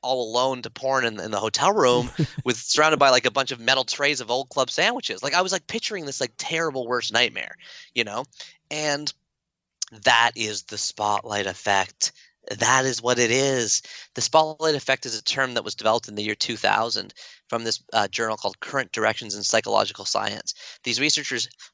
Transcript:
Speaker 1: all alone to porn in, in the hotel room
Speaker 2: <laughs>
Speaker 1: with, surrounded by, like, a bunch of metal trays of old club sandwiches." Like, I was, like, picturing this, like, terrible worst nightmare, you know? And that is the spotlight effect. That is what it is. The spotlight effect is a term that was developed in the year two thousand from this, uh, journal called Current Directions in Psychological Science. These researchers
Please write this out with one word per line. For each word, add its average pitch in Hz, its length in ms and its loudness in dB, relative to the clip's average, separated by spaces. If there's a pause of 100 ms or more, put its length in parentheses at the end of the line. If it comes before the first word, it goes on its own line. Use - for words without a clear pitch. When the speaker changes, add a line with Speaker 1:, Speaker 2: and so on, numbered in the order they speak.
Speaker 1:
all 123 280 -2
alone 127 320 0
to 120 80 -8
porn 131 360 0
in, 107 140 -4
in 98 120 -6
the 101 80 0
hotel 123 320 2
room 123 460 4
Speaker 2:
<laughs> - 260 -2
Speaker 1:
with, 123 140 0
surrounded 156 400 4
by, 139 120 8
like, 127 160 6
a 123 60 2
bunch 135 200 -2
of 120 80 -10
metal 127 240 2
trays 143 360 0
of 113 100 -6
old 131 200 -2
club 127 200 0
sandwiches." 185 520 -2
Like, 139 120 -2
I 180 80 4
was, 185 100 -2
like, 185 160 -4
picturing 208 380 -6
this, 139 140 -6
like, 123 180 -4
terrible 151 500 -4
worst 120 240 -2
nightmare, - 440 0 (380)
you 120 100 0
know? 107 200 -6 (460)
And 151 420 -4 (800)
that 117 440 4
is 107 280 -4
the 104 140 -10
spotlight 104 680 -2
effect. 95 680 0 (460)
That 127 280 4
is 117 160 -4
what 120 160 2
it 117 120 4
is. 127 520 2 (320)
The 120 80 -6
spotlight 156 540 2
effect 135 300 -2
is 113 120 -6
a - 40 -14
term 131 320 -2
that 117 100 -2
was - 120 -6
developed 113 320 0
in 104 80 -12
the 104 80 -4
year 107 120 -2
two 117 220 -4
thousand 104 560 0 (340)
from 113 160 -4
this, 113 180 -4 (120)
uh, 104 140 4
journal 110 300 -2
called - 220 -6
Current 131 320 -6
Directions 110 440 0
in 104 80 -10
Psychological 104 640 2
Science. 104 480 -4 (300)
These 117 160 -2
researchers 139 480 -2 (260)